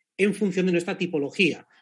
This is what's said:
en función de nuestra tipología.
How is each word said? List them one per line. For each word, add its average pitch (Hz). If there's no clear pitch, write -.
en 202
función 190
de 185
nuestra 170
tipología. 151